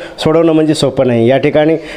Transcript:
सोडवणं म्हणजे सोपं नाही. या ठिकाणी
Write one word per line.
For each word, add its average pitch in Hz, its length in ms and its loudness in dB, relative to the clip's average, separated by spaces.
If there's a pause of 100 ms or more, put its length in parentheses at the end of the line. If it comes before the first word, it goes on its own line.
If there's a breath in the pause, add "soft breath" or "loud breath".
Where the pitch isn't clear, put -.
(180 loud breath)
सोडवणं 165 340 2
म्हणजे 156 220 2
सोपं 131 320 -2
नाही. 117 240 2
या 135 80 2
ठिकाणी 151 380 0 (200 loud breath)